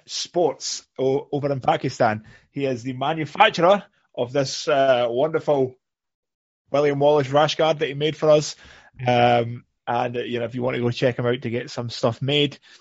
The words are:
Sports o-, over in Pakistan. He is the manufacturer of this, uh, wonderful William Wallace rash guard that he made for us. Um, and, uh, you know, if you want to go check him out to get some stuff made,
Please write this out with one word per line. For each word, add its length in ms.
Sports 800
o-, 340
over 180
in 100
Pakistan. 640
He 160
is 160
the 100
manufacturer 920
of 200
this, 340
uh, 400
wonderful 680
William 280
Wallace 320
rash 240
guard 240
that 100
he 60
made 200
for 160
us. 240
Um, 640
and, 320
uh, 20
you 180
know, 60
if 100
you 60
want 160
to 60
go 80
check 280
him 60
out 160
to 100
get 200
some 180
stuff 320
made, 380